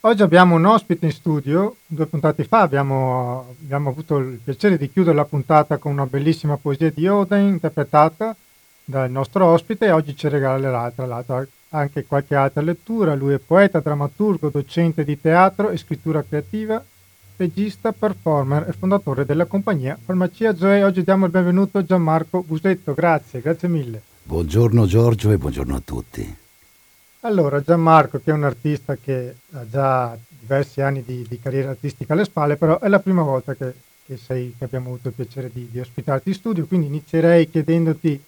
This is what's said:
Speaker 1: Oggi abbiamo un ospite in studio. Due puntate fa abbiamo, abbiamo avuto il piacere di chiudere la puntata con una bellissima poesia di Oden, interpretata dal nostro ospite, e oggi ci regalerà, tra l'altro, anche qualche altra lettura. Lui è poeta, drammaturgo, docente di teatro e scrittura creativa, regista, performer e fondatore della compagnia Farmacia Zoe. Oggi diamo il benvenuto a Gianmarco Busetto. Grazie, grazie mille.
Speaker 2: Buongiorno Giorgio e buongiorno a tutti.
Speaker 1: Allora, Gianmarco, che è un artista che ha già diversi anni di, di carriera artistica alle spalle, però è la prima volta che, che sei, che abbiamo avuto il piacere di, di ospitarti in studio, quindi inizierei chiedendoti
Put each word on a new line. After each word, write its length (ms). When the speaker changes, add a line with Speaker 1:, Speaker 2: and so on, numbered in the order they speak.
Speaker 1:
Oggi 200
abbiamo 320
un 120
ospite 420
in 40
studio. 640
Due 180
puntate 380
fa 180
abbiamo, 960
abbiamo 300
avuto 280
il 260
piacere 340
di 140
chiudere 240
la 100
puntata 520
con 160
una 120
bellissima 520
poesia 340
di 160
Oden, 400
interpretata 880
dal 240
nostro 380
ospite, 400
e 40
oggi 240
ci 140
regalerà, 680
tra 120
l'altro, 360
anche 360
qualche 300
altra 260
lettura. 540
Lui 180
è 60
poeta, 400
drammaturgo, 720
docente 540
di 160
teatro 500
e 80
scrittura 440
creativa, 640
regista, 580
performer 760
e 40
fondatore 520
della 200
compagnia 580
Farmacia 520
Zoe. 280
Oggi 200
diamo 220
il 60
benvenuto 480
a 40
Gianmarco 600
Busetto. 500
Grazie, 480
grazie 260
mille. 340
Speaker 2:
Buongiorno 640
Giorgio 460
e 80
buongiorno 360
a 80
tutti. 640
Speaker 1:
Allora, 400
Gianmarco, 600
che 100
è 20
un 120
artista 500
che 400
ha 160
già 500
diversi 500
anni 240
di, 240
di 100
carriera 340
artistica 420
alle 100
spalle, 320
però 240
è 80
la 120
prima 240
volta 320
che, 180
che 100
sei, 420
che 60
abbiamo 240
avuto 220
il 60
piacere 360
di, 180
di 120
ospitarti 480
in 60
studio, 300
quindi 220
inizierei 600
chiedendoti 800